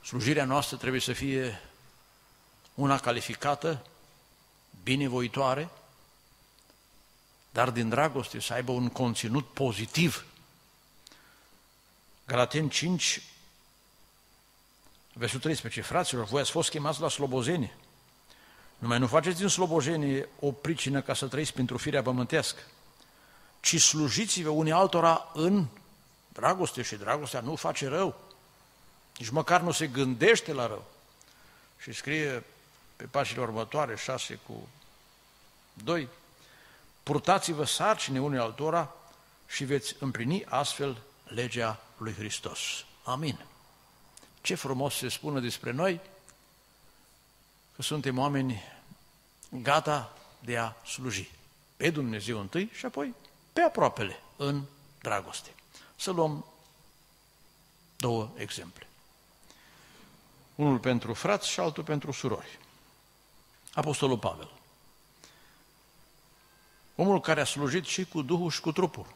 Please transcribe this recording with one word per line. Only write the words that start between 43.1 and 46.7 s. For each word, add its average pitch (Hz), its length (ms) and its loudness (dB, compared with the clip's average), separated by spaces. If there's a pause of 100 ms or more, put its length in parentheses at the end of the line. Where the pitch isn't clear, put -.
Ce 190 140 -2
frumos 135 400 -2
se 127 140 -4
spune 147 300 -4
despre 120 320 -4
noi, 170 280 0 (1800)